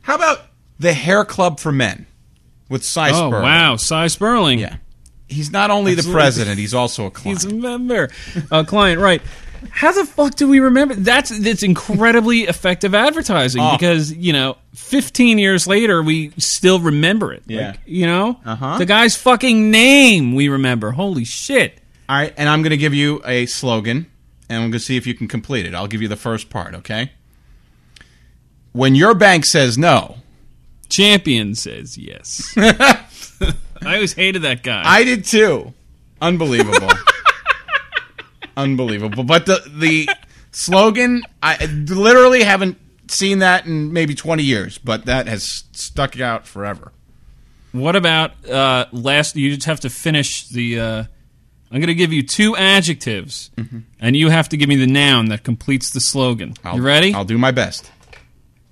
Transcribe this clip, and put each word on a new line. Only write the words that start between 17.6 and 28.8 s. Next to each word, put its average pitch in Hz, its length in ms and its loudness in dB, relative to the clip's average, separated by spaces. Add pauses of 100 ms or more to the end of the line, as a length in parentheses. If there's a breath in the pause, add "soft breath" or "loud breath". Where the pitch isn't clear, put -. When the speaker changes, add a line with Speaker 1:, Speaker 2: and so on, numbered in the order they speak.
Speaker 2:
Like, 98 140 -16
you 170 200 -2
know? 196 400 -2
Speaker 1:
Uh-huh. 131 320 -6
Speaker 2:
The 247 80 -2
guy's 214 300 2
fucking 226 560 2
name 226 640 6
we 143 140 2
remember. 127 420 -2
Holy 165 320 -4
shit. - 560 -2 (300)
Speaker 1:
All 135 80 0
right, 147 200 -2
and 147 120 0
I'm 151 140 2
gonna 156 140 0
give 143 160 0
you 147 320 -2
a 123 200 -4
slogan, 120 640 -4 (420)
and 117 140 -6
I'm 117 60 -4
gonna 113 100 -4
see 127 180 -6
if 123 100 -6
you 120 60 -6
can 117 140 -10
complete 123 380 -6
it. 87 80 -10
I'll 92 140 -8
give 110 140 -6
you 110 60 -6
the 104 80 -6
first 113 340 -8
part, - 260 -12
okay? 113 360 -10 (1600 soft breath)
When 131 220 4